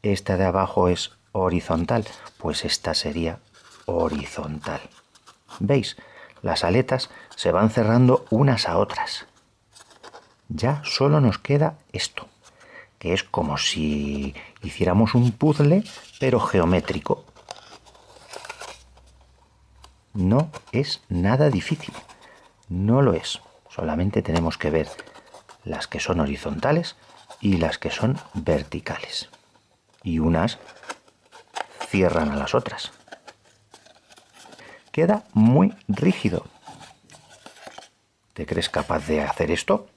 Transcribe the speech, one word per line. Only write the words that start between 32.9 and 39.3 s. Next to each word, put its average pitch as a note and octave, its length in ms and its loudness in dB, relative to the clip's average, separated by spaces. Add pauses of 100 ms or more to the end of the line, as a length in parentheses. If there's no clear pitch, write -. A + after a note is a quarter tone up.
Queda F#3+ 420 0
muy G3 420 6 (120)
rígido. G#2 600 0 (1900)
¿Te D#2 120 -8
crees E2+ 220 -2
capaz D#2 380 -2
de D2+ 160 0
hacer D#2 280 -2